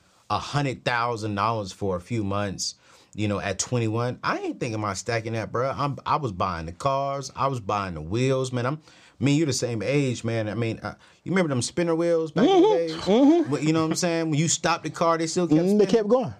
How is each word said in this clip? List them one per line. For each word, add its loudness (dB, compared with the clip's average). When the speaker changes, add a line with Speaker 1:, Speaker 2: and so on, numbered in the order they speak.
Speaker 1:
a 0
hundred -4
thousand -2
dollars 0
for -4
a -4
few -4
months, -4
you -2
know, 0
at -4
twenty-one, -2
I -2
ain't -6
thinking -4
about -2
stacking -4
that, -4
bro. -2
I'm, -4
I 0
was -2
buying -2
the -10
cars, -4
I 0
was -2
buying -2
the -8
wheels, 0
man. -2
I'm, -4
me 4
and 4
you 4
the 0
same -2
age, 0
man. -2
I -6
mean, -2
uh, -8
you -4
remember 2
them 0
spinner -2
wheels 0
back 4
in 6
the 6
Speaker 2:
Mm-hmm. 2
Speaker 1:
day? -6
Speaker 2:
Mm-hmm. 6
Speaker 1:
Well, 0
you 4
know 4
what 0
I'm 0
saying? 0
When 2
you 2
stopped 0
the -4
car, 2
they 0
still 0
kept 6
Speaker 2:
Mm, 2
they 2
Speaker 1:
spinning. 0
Speaker 2:
kept 4
going. 2